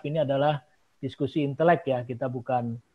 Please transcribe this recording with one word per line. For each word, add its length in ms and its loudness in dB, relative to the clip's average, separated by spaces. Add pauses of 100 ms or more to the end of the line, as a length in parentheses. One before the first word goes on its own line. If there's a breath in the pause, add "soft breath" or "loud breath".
ini 160 0
adalah 400 2 (400)
diskusi 400 -2
intelek 420 4
ya. 220 -2
Kita 240 -4
bukan, 480 -2 (160)